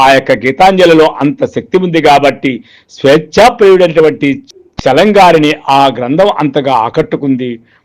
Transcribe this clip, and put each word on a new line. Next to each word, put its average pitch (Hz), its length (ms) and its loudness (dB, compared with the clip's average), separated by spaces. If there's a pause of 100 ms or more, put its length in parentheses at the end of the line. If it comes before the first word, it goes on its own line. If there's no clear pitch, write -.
ఆ 135 120 4
యొక్క 131 160 -2 (120)
గీతాంజలిలో 170 600 2 (160)
అంత 139 320 -4
శక్తి 131 320 -4
ఉంది 165 140 -4 (100)
కాబట్టి 139 420 0 (440)
స్వేచ్ఛాప్రియుడైనటువంటి 160 1300 0 (540)
చలంగారిని 165 680 2 (260)
ఆ - 20 2 (180)
గ్రంథం 151 320 -2 (120)
అంతగా 139 320 -4 (140)
ఆకట్టుకుంది. 131 600 -6 (360)